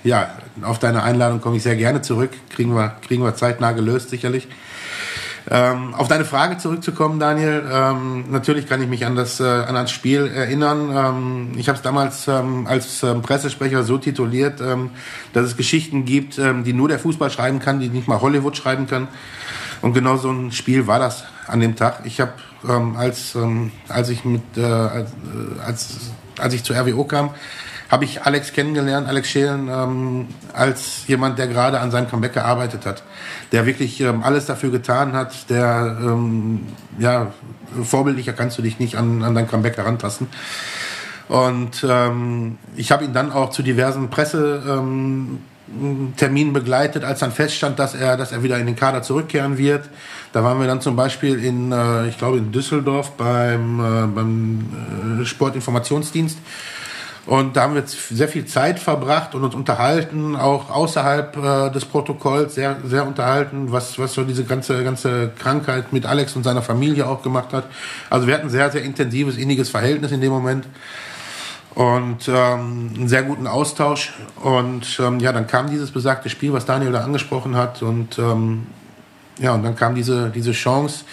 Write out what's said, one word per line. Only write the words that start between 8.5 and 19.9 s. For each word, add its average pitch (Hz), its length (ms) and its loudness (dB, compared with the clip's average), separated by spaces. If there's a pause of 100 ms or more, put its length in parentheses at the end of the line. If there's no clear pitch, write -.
kann 135 140 0
ich 127 80 0
mich 120 160 -2
an 123 100 0
das, 123 240 -2
äh, 131 60 2
an 123 300 2
das 123 160 0
Spiel 139 360 2
erinnern. 147 680 0
Ähm, 127 640 0
ich 117 120 -2
hab's 147 120 0
damals, 135 460 0
ähm, 131 400 0
als, - 360 -2
ähm, 120 180 2
Pressesprecher 135 600 0
so 120 140 2
tituliert, 135 640 0
ähm, 127 320 -2 (400)
dass 120 140 4
es 120 100 -4
Geschichten 143 480 0
gibt, 139 340 0
ähm, 131 280 2
die 123 80 0
nur 131 160 4
der 156 100 0
Fußball 160 320 0
schreiben 131 280 0
kann, 139 200 2
die 131 80 -2
nicht 123 220 -2
mal 113 100 4
Hollywood 143 380 2
schreiben 131 300 -2
kann. 131 200 -2 (720)
Und 117 120 2